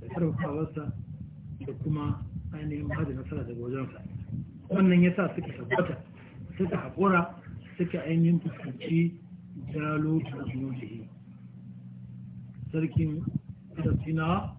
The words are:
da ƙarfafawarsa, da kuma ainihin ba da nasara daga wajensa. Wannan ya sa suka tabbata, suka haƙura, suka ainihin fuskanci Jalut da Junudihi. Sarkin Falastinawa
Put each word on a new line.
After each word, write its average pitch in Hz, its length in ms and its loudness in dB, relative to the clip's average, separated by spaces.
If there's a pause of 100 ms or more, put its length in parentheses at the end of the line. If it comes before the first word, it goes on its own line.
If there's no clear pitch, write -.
da - 80 -12
ƙarfafawarsa, 151 840 0 (760)
da - 60 -6 (100)
kuma 147 380 0 (320)
ainihin 151 360 -4
ba 156 160 0
da 139 100 -2
nasara 139 320 -4
daga 120 160 -8
wajensa. 131 400 -6 (680)
Wannan 185 340 8
ya 180 120 8
sa 185 200 2
suka - 180 -4
tabbata, 127 440 0 (640)
suka 185 180 2
haƙura, 180 580 4 (440)
suka 175 240 0
ainihin 165 380 6
fuskanci 165 720 0 (600)
Jalut 151 520 2
da - 200 -8
Junudihi. 127 640 -6 (1600)
Sarkin 160 540 2 (500)
Falastinawa 165 840 2